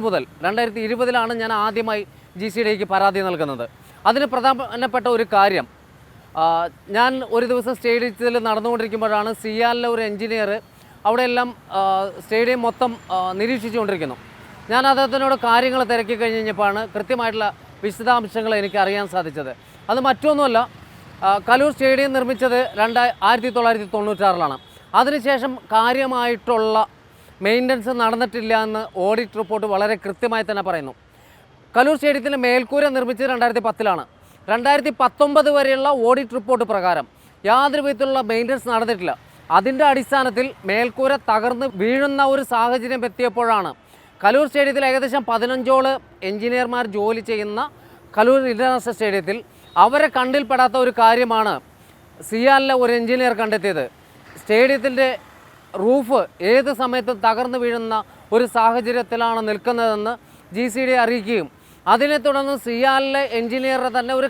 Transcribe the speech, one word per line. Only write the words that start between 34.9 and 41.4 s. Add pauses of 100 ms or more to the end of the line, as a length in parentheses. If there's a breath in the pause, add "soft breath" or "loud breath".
പത്തൊമ്പത്
വരെയുള്ള (180)
ഓഡിറ്റ്
റിപ്പോർട്ട്
പ്രകാരം (440 soft breath)
യാതൊരു
വിധത്തിലുള്ള (100)
മെയിൻ്റനൻസ്
നടന്നിട്ടില്ല. (440 loud breath)
അതിൻ്റെ
അടിസ്ഥാനത്തിൽ (240)
മേൽക്കൂര (160)
തകർന്ന് (140)